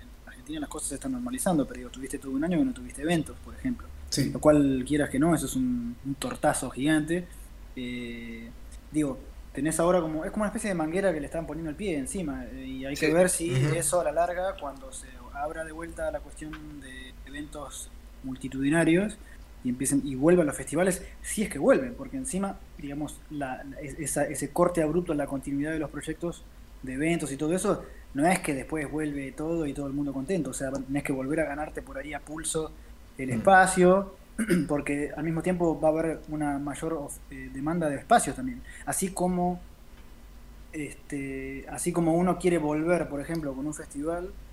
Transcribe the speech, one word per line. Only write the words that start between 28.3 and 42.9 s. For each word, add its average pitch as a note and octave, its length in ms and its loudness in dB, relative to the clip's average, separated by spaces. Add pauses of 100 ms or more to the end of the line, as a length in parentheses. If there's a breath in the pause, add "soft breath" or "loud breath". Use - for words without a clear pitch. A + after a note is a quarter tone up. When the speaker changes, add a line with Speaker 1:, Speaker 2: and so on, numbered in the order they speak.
Speaker 1:
que D3+ 140 0
después C#3 360 -4
vuelve C#3+ 420 -2
todo D#3+ 340 -2
y C#3 60 -4
todo C#3 140 -6
el C3+ 60 -4
mundo C#3+ 200 -2
contento, C3+ 380 0
o A#2+ 40 -6
sea, C3+ 180 -2
tenés C3+ 320 -2
que - 80 0
volver C3+ 280 0
a D#3 40 2
ganarte D3 380 -6
por C3+ 160 -10
ahí D3 160 -8
a C#3+ 60 -6
pulso D#3 520 -4 (440 soft breath)
el C3 120 -4
Speaker 2:
Mm. B2 100 0
Speaker 1:
espacio, F#3 800 8 (220)
<clears throat> F3+ 300 4
porque D3 460 0
al D3 100 -4
mismo E3 180 0
tiempo E3+ 360 4
va D#3 100 6
a D#3 40 8
haber D#3+ 360 0
una D3 300 0
mayor C#3+ 360 -4
of-, C#3+ 240 -6 (120)
eh, C3 220 -12
demanda D3+ 380 0
de C#3 60 -2
espacios D3+ 380 4
también, B2+ 280 -6 (240 loud breath)
así F#3+ 260 0
como, F3+ 480 2 (1120)
este, C3+ 960 -6
así - 240 0
como E3+ 220 4
uno F3 240 6
quiere F3 200 4
volver, D#3 500 2